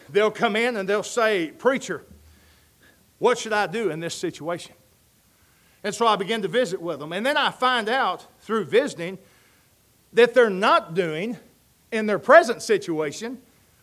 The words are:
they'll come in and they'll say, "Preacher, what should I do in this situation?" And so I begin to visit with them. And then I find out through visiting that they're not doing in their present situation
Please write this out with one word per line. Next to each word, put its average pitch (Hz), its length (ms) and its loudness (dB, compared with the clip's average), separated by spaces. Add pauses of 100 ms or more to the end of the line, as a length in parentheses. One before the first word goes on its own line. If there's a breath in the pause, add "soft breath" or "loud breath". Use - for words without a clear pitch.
they'll 208 240 2
come 202 240 -2
in 233 200 0
and 190 120 -6
they'll 202 160 0
say, 208 480 -2
"Preacher, 233 520 -2 (1160 soft breath)
what 240 180 2
should 220 140 -8
I 208 160 0
do 202 220 -4
in 160 100 -6
this 165 140 -8
situation?" 165 600 -8 (1080 soft breath)
And - 100 -6
so 233 100 0
I 214 120 4
begin 202 260 -4
to 190 60 -2
visit 180 340 -2
with 165 160 -6
them. 151 140 -10
And 202 120 -4
then 294 120 0
I 240 160 0
find 247 360 0
out 220 380 -2 (140)
through 214 240 -4
visiting 180 540 -2 (960 soft breath)
that 233 200 6
they're 233 160 6
not 196 440 0
doing 180 440 -4 (540)
in 220 140 -2
their 208 120 0
present 240 420 6
situation 175 800 -4 (420 soft breath)